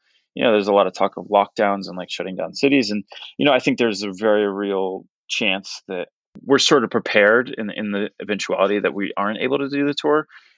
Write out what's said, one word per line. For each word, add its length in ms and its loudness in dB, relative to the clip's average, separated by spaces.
You 80 -2
know, 80 4
there's 160 2
a 60 4
lot 120 6
of 80 -2
talk 240 -2
of 100 -10
lockdowns 600 0
and, 100 -12
like, 140 -12
shutting 240 -8
down 180 -8
cities. 380 2
And, 140 -4
you 80 0
know, 80 6
I 60 4
think 180 0
there's 260 0
a 80 -6
very 400 2
real 540 -4
chance 580 -4
that 220 -8
we're 140 4
sort 240 4
of 60 -2
prepared 680 4
in, 140 -6
in 200 -8
the 180 -4
eventuality 600 -2
that 140 -2
we 240 -6
aren't 220 -2
able 200 -2
to 100 -6
do 180 -2
the 80 -2
tour. 320 0